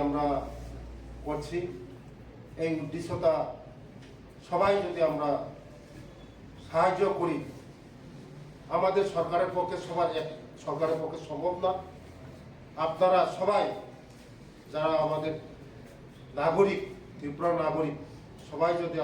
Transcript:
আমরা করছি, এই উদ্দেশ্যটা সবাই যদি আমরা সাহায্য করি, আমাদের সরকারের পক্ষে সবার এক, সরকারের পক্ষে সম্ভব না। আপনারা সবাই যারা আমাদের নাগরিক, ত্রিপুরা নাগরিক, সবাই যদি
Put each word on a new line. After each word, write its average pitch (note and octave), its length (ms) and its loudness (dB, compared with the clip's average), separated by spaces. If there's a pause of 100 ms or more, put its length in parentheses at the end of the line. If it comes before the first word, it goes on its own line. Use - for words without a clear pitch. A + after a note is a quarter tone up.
আমরা C#3+ 200 2 (1000)
করছি, D3+ 320 -2 (1040)
এই D#3+ 80 2 (120)
উদ্দেশ্যটা E3 480 2 (1160)
সবাই F#3+ 240 6 (140)
যদি E3+ 140 -2 (100)
আমরা D3 200 0 (1400)
সাহায্য F#3+ 340 4 (180)
করি, D#3+ 180 2 (1400)
আমাদের F#3+ 280 6 (100)
সরকারের E3+ 420 2
পক্ষে F3 200 0 (100)
সবার E3+ 220 2 (120)
এক, - 80 -4 (360)
সরকারের D#3 380 2
পক্ষে D#3+ 260 -6
সম্ভব E3 260 0 (100)
না। F#3 80 6 (1120)
আপনারা F3+ 340 6 (180)
সবাই G3 260 4 (1080)
যারা D#3 220 2 (120)
আমাদের D#3 280 0 (1040)
নাগরিক, F3 400 4 (360)
ত্রিপুরা D3+ 340 0 (140)
নাগরিক, D3+ 320 2 (540)
সবাই E3 220 4 (100)
যদি E3 220 -2